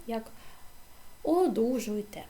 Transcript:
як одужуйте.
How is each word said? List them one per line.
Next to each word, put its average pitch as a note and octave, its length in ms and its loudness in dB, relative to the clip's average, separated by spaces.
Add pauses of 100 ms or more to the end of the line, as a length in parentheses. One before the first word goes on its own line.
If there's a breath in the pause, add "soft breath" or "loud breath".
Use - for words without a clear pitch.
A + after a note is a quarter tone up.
як A3+ 180 -2 (1000 loud breath)
одужуйте. A3+ 1080 2